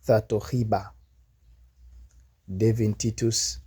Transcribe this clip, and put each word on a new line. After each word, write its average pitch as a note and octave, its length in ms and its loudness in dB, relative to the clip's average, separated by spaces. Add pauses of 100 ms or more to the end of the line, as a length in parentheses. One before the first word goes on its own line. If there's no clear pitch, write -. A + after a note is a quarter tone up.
Thato A2 340 2
Hiba, G#2+ 540 -4 (1500)
Devin G#2+ 460 2
Titus - 720 -2